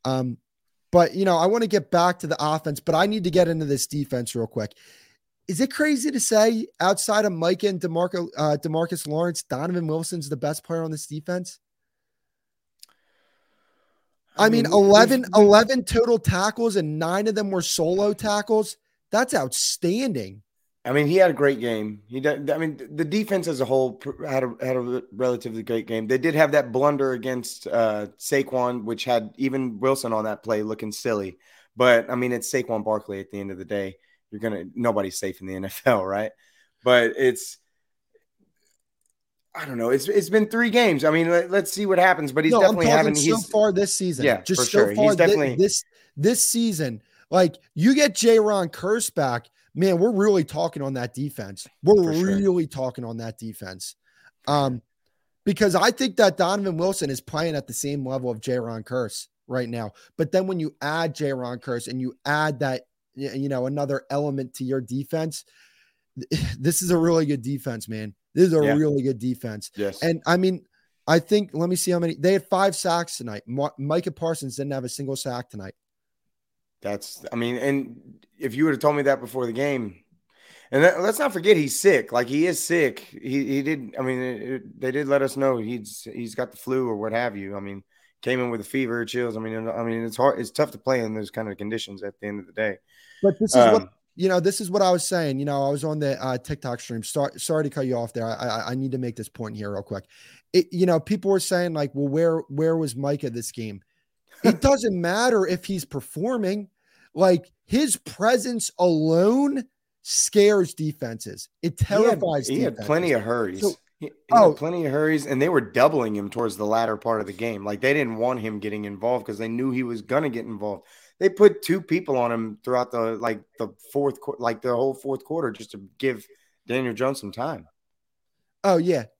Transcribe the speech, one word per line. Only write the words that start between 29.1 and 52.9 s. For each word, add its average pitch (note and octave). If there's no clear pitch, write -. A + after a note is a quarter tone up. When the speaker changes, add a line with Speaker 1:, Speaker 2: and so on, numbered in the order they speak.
Speaker 2:
even C3
Wilson C3
on G#2+
that G#2+
play G#2+
looking G#2+
silly. G#2
But A#2+
I -
mean, B2
it's A#2
Saquon A#2+
Barkley G#2
at G2
the G2+
end G2
of F#2
the F#2
day. G2
You're G#2+
gonna, G#2
nobody's G#2
safe F#2+
in F#2+
the F#2+
<laughs> -
N F#2
F -
L, G#2
right? G2+
But B2
it's, B2+
I D#3
don't B2+
know. A#2
It's, C3+
it's G3
been G#3+
three A3+
games. G3
I D#3+
mean, E3
let, F3
let's F#3+
see G3+
what F#3+
happens. E3+
But D#3
he's D#3+
Speaker 1:
No, A#3
I'm -
Speaker 2:
definitely F3+
Speaker 1:
talking D3+
Speaker 2:
having, D3+
Speaker 1:
so D3+
Speaker 2:
he's G#3+
Speaker 1:
far G#3+
this G3
season. E3+
Speaker 2:
Yeah, A2+
Speaker 1:
Just F3
Speaker 2:
for B2
Speaker 1:
so A2+
Speaker 2:
sure. G2+
Speaker 1:
far G#3
Speaker 2:
He's G#3+
Speaker 1:
thi-, F3
Speaker 2:
definitely D3
Speaker 1:
this, -
this F#3
season. D#3+
Like, F3
you A#3
get C#4+
Jayron G#3+
Kearse G#3+
back, B2+
man, F3+
we're G#3+
really G3
talking D#3
on C3+
that B2
defense. A2+
We're F3
Speaker 2:
For -
sure. F#3+
Speaker 1:
really F3+
talking B2+